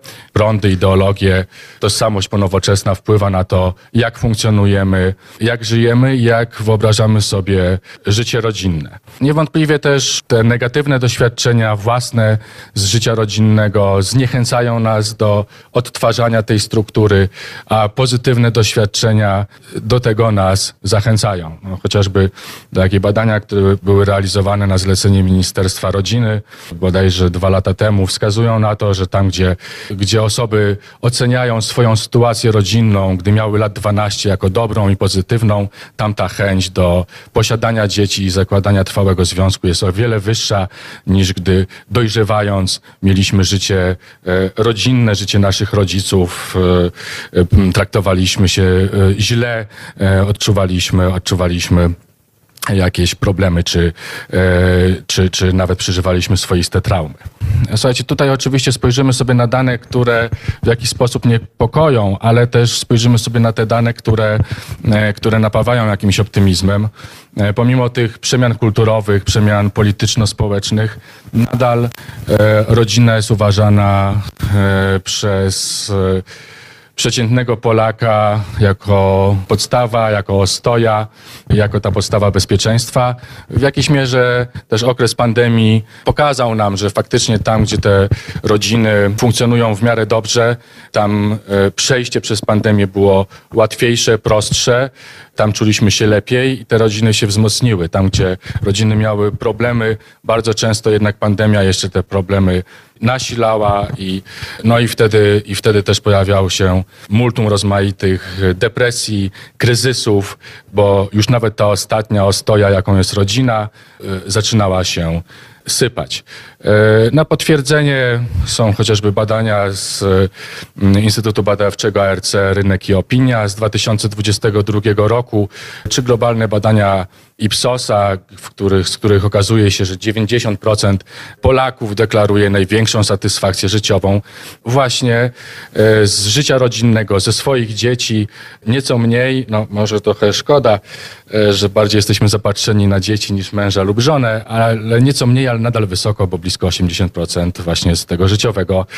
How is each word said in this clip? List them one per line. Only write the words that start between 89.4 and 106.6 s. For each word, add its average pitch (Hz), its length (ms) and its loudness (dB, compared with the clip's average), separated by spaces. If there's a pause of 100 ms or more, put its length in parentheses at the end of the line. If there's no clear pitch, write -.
w 98 60 -8
miarę 113 240 0
dobrze, 117 520 0 (340)
tam, 104 460 0 (100)
e, 98 240 2
przejście 123 500 -2
przez 107 200 -4
pandemię 104 460 2
było 98 380 2 (280)
łatwiejsze, 113 640 0
prostsze, 120 720 0 (460)
tam 107 180 0
czuliśmy 107 380 2
się 110 160 0
lepiej 123 540 0
i 113 40 -16
te 117 120 0
rodziny 110 360 2
się 107 140 0
wzmocniły. 101 640 0
Tam, 98 200 0
gdzie 92 280 0 (240)
rodziny 107 340 0
miały 107 360 0
problemy, 113 640 -4 (260)
bardzo 113 300 0
często 110 360 -2
jednak 107 280 0
pandemia 104 460 0
jeszcze 95 260 0
te 92 140 -2
problemy 95 600 0 (380)
nasilała 110 880 0 (100)
i, 95 240 -6 (420)
no 117 160 4
i 117 80 2
wtedy, 104 580 2
i 101 100 -8
wtedy 104 280 2
też 101 180 0
pojawiało 98 480 2
się 92 340 0 (260)